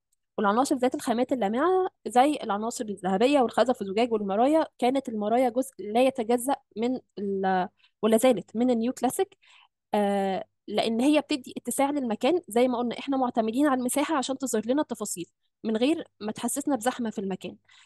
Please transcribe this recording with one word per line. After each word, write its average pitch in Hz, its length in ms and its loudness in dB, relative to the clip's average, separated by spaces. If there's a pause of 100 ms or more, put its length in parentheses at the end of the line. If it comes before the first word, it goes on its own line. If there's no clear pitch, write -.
(380)
والعناصر 220 380 2
ذات 247 180 0
الخامات 254 380 -2
اللامعة 277 560 0 (180)
زي 254 360 2
العناصر 220 420 -6
الذهبية 208 560 2
والخزف 233 420 0
والزجاج 214 300 -2
والمرايا. 226 540 2 (120)
كانت 262 300 0
المرايا 226 400 0
جزء 247 300 -4
لا 214 280 0
يتجزأ 247 500 0 (200)
من 233 240 -2 (180)
ال-، 190 500 -2 (340)
ولا 220 140 4
زالت 226 400 2
من 247 140 2
النيو 233 220 0
classic، - 440 -4 (580)
آه، 202 500 0 (240)
لأن 226 320 -2
هي 294 200 4
بتدي - 360 -6
اتساع 269 340 -2
للمكان. 277 580 0
زي 240 200 4
ما 240 100 -2
قلنا، 240 200 -4
احنا 269 180 -4
معتمدين 247 500 2
على 262 140 4
المساحة 285 360 0
عشان 262 220 -2
تظهر 226 280 -2
لنا 269 160 2
التفاصيل 208 440 -6 (380)
من 220 120 0
غير 294 280 2 (160)
ما 214 120 -6
تحسسنا 285 440 -4
بزحمة 226 340 -2
في - 100 -10
المكان. 196 360 -6 (300)